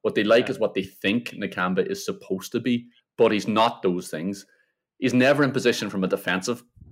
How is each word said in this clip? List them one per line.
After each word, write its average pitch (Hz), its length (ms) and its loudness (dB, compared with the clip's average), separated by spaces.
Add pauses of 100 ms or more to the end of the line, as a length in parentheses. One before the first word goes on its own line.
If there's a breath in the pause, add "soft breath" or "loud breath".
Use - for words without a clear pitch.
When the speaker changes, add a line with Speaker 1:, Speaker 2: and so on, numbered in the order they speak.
Speaker 1:
What 104 140 -2
they 107 80 2
like 113 220 4
Speaker 2:
Yeah. 135 60 -4
Speaker 1:
is - 60 -6
what 107 160 -2
they 95 80 0
think 101 480 -4
Nakamba 92 580 -2
is 98 160 -6
supposed - 480 -8
to 120 80 -2
be, 120 280 -2 (280 soft breath)
but 113 140 6
he's 101 160 -2
not 113 360 2
those 90 260 -2
things. 87 360 -8 (540)
He's 127 160 -2
never 139 300 4
in 131 80 0
position 117 360 0
from 98 160 -4
a 92 40 -2
defensive 95 560 -4 (280)